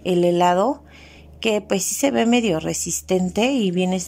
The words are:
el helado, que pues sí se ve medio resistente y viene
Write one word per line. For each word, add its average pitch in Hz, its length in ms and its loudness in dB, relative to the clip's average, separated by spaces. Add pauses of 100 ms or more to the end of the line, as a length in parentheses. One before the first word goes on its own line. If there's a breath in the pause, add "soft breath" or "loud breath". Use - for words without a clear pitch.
el 175 220 2
helado, 180 580 2 (560 loud breath)
que 208 220 0
pues 202 220 -2
sí - 120 -4
se 277 160 0
ve 233 140 0
medio 226 340 2
resistente 180 920 -2
y 208 180 0
viene 185 360 0